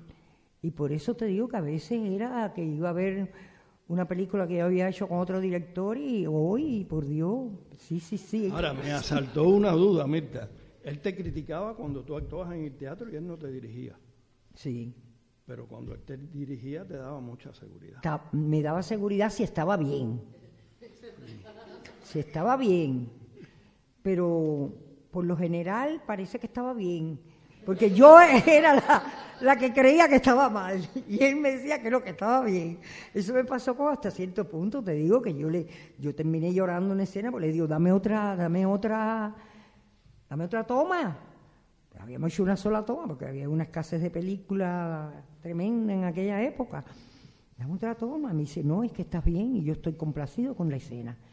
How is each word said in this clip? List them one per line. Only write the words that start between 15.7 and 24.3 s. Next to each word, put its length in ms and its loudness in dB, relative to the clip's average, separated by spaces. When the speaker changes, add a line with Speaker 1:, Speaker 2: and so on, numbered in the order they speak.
Speaker 2:
él 80 -16
te 140 -14
dirigía, 680 -12
te 120 -14
daba 240 -12
mucha 340 -16
seguridad. 480 -20
Speaker 1:
Ta-, 300 -6
me 280 0
daba 220 -2
seguridad 480 -2
si 140 -2
estaba 320 -2
bien. 440 -4
Si 140 -8
estaba 380 -2
bien. 520 0
Pero 720 0